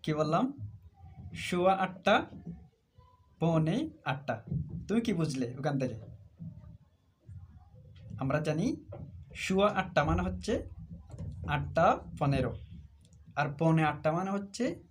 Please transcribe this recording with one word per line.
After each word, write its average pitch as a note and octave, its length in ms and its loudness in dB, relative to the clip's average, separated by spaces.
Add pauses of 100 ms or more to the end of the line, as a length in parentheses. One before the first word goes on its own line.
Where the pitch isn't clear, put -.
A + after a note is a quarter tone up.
কি - 160 -4
বললাম? D#3+ 260 2 (1000)
সোয়া F#3 280 6 (100)
আটটা, F#3+ 300 4 (1300)
পৌনে E3 360 4 (340)
আটটা। - 240 -4 (520)
তুমি A3+ 200 2
কি G#3+ 140 2
বুঝলে C3 260 0 (140)
ওখান C#3 220 0
থেকে? A2 140 -2 (2250)
আমরা C#3 240 0
জানি D#3 200 2 (800)
সোয়া G3 240 4 (120)
আটটা F#3 280 2
মানে F3 180 4
হচ্ছে F#3+ 260 -4 (1000)
আটটা D3 320 4 (320)
পনেরো, C3+ 340 2 (840)
আর D3 80 2 (120)
পৌনে D#3+ 320 6
আটটা D3 260 0
মানে F#3+ 200 -2
হচ্ছে G3+ 280 -4 (260)